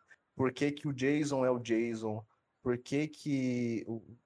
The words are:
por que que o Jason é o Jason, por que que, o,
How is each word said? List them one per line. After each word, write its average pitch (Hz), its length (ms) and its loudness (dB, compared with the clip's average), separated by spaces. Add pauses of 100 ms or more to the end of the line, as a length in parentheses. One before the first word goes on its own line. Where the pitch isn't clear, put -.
(360)
por 127 180 2
que 143 180 0
que 147 160 -6
o 143 60 -2
Jason 135 520 2
é 127 60 6
o 123 80 2
Jason, 110 680 0 (400)
por 123 140 0
que 143 280 -2
que, 127 800 -2
o, 113 140 -8 (240)